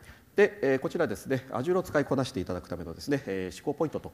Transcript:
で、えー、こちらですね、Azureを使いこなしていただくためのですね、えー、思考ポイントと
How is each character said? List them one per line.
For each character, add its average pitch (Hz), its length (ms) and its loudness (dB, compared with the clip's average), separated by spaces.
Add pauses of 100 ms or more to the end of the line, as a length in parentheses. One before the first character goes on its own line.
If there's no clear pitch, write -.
(360)
で、 202 260 6
え 135 140 6
ー、 131 40 0
こ - 80 -2
ち - 100 -4
ら 165 80 4
で 107 120 -2
す - 80 -14
ね、 131 240 0
Azure 165 280 0
を 175 60 2
使 - 160 0
い 139 60 2
こ 147 100 0
な 139 80 2
し - 80 -4
て - 80 -4
い 87 60 -2
た - 80 -4
だ 90 80 -4
く - 80 -18
た 87 80 -4
め 82 80 -10
の 80 80 -8
で - 80 -14
す - 80 -6
ね、 139 160 0
え 95 280 -4
ー、 - 40 -16
思 - 160 -4
考 - 60 -8
ポ 165 60 2
イ 147 40 -2
ン - 20 -6
ト 92 80 -6
と 85 140 -10